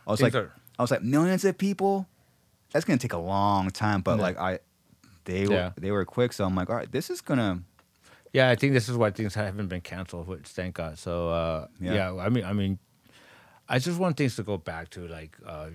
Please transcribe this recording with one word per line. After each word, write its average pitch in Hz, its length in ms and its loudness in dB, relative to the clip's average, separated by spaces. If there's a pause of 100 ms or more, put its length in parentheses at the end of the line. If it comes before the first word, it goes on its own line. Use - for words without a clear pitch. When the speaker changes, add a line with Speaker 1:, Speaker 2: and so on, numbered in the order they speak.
Speaker 1:
I - 40 -4
was 110 100 2
Speaker 2:
Things 131 140 4
Speaker 1:
like, 120 100 0
Speaker 2:
are - 80 -14 (260)
Speaker 1:
I - 40 2
was - 80 2
like, - 120 2
"Millions 170 420 2
of 190 140 2
people? 196 480 0 (680)
That's 147 120 2
gonna 165 140 4
take - 140 -2
a 87 60 -4
long 98 520 2
time." 104 320 2
But, 87 140 2
Speaker 2:
Yeah. 104 60 2
Speaker 1:
like, 92 160 0
I, 92 200 -2 (680)
they 92 220 0
were, 101 80 4
Speaker 2:
Yeah. 92 220 2
Speaker 1:
they 95 140 -4
were 101 140 0
quick. 123 280 0
So - 120 -2
I'm 95 100 0
like, 90 160 0
"All 113 60 0
right, - 140 -6
this 139 200 -4
is 359 100 -6
gonna" 104 420 0 (720)
Speaker 2:
Yeah, 131 180 6
I 123 60 8
think 139 180 2
this 117 140 2
is 123 80 -2
why 110 140 4
things 101 240 -4
haven't 101 340 -4
been 90 120 -6
canceled, 87 480 -10
which, 82 200 -12
thank 90 280 -6
God. 80 220 -8
So, 85 320 -2
uh, 82 360 -2 (140)
Speaker 1:
Yeah. 90 140 -2
Speaker 2:
yeah, 92 280 -2
I 95 60 -2
mean, 120 160 0
I 92 80 -4
mean, 98 260 0 (920)
I 127 100 2
just 170 200 -2
want 180 180 0
things 139 200 0
to 113 60 -4
go 98 160 -4
back 82 320 -8
to, 90 180 -12
like, 80 280 -14 (100)
uh, 80 280 -10